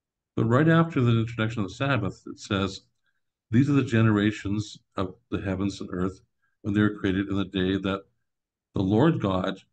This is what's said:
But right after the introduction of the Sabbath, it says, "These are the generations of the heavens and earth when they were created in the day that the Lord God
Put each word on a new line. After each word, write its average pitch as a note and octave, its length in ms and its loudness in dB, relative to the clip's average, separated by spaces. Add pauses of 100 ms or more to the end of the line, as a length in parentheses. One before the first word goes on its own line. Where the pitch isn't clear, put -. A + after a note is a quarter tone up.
(360)
But A#2+ 80 0
right B2+ 240 4
after E3 320 4
the A#2 200 4
introduction A2 420 -4
of F#2 60 -4
the - 60 -12
Sabbath, A#2 520 -4
it - 120 -14
says, F#2+ 440 -4 (680)
"These C3 200 4
are - 20 2
the C3+ 100 4
generations G#2+ 920 0 (200)
of F#2 180 -4 (160)
the G2+ 100 -4
heavens F#2+ 400 -4
and - 100 -12
earth F2+ 300 -4 (400)
when G2+ 140 -4
they G#2 80 4
were G#2 160 2
created G2 320 -2
in G2 80 -2
the F#2+ 80 -2
day F#2+ 320 -2
that G2 240 -4 (720)
the - 80 -2
Lord A#2 400 2
God F#2+ 400 -2 (100)